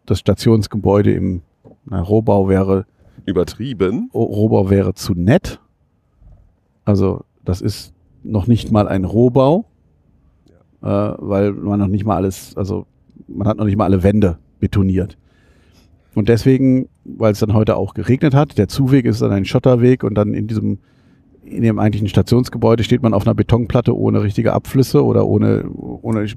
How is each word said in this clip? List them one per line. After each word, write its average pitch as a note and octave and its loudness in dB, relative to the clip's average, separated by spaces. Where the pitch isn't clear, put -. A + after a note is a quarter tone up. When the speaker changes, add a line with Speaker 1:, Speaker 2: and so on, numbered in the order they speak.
Speaker 1:
das G#2 -2
Stationsgebäude G#2 0
im, F#2 -2
na, F#2+ -6
Rohbau G2+ 0
wäre F#2+ 2
Speaker 2:
Übertrieben. G2 -4
Speaker 1:
O-, A#2 -2
Rohbau G#2 0
wäre G2 0
zu - -6
nett. F#2+ 0
Also F#2+ 0
das F#2+ -4
ist - -8
noch G#2 -4
nicht A#2 0
mal G#2 2
ein F#2+ -2
Rohbau, C3 2
äh, G#2 -8
weil G2+ -2
man G2+ -2
noch G2+ 0
nicht G2 -2
mal G#2 0
alles, F#2+ -6
also F#2+ -6
man G2+ -4
hat G#2+ 0
noch G#2+ -2
nicht G2+ 0
mal G#2+ 2
alle F#2 2
Wände G2 2
betoniert. F#2+ -2
Und G#2+ -2
deswegen, C3 2
weil A2 0
es G#2 -2
dann G#2+ 0
heute G#2+ 2
auch - -6
geregnet C3 0
hat, C#3+ 0
der G2 2
Zuweg C3+ 2
ist A2+ 0
dann A2+ 0
ein G2 0
Schotterweg B2 2
und A2 -2
dann G#2 0
in G#2 -4
diesem, G#2 -4
in - -6
dem A2 2
eigentlichen G#2 0
Stationsgebäude A#2 2
steht B2+ 0
man A2+ 2
auf G#2+ 0
einer A2 2
Betonplatte A#2 0
ohne G#2+ 0
richtige G#2 -2
Abflüsse C3+ 0
oder A2 2
ohne, G#2 0
ohne A2+ -6